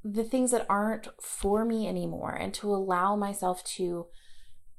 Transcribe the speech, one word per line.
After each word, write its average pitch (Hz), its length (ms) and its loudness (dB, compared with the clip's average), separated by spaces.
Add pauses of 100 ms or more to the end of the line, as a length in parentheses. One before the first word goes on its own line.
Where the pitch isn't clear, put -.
the 214 200 0
things 254 280 2
that 233 180 2
aren't 214 380 2 (140)
for 208 420 2
me 226 240 0
anymore 175 460 -2
and 190 220 -4
to 208 200 0
allow 190 400 4
myself 202 480 0
to 175 440 -2 (720)